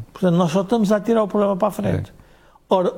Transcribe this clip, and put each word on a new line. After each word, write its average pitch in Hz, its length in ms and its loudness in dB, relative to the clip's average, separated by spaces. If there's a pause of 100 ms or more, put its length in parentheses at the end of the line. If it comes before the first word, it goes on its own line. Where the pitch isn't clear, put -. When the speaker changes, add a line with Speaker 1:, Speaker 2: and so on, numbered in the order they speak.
(120)
Speaker 1:
Portanto, 180 220 0
nós 175 160 2
só 190 120 0
estamos 208 280 0
a 214 100 2
tirar 226 220 0
o 202 60 -2
problema 202 280 0
para 208 120 0
a - 20 -6
frente. - 400 -4
Speaker 2:
É. - 40 -20 (540)
Speaker 1:
Ora, 180 300 2